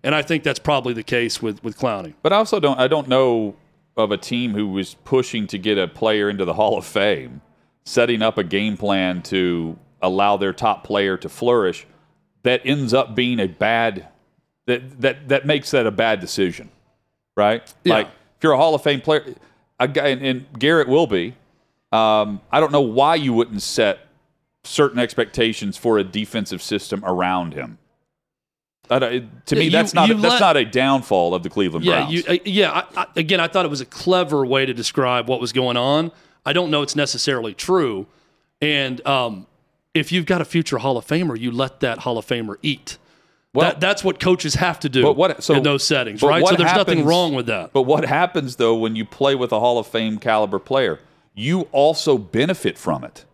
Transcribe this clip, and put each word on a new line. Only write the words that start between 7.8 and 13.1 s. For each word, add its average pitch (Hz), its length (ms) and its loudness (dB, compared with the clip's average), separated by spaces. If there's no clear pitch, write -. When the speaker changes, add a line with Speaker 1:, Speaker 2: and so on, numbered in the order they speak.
Speaker 2:
setting 120 380 2
up 110 160 0
a 98 60 -2
game 101 320 -2
plan 92 460 -2
to 87 540 -2
allow 98 360 2
their 95 160 -2
top 107 320 -2
player 101 340 0
to - 100 -12
flourish, 113 580 0
that 123 200 2
ends 131 300 0
up 117 200 0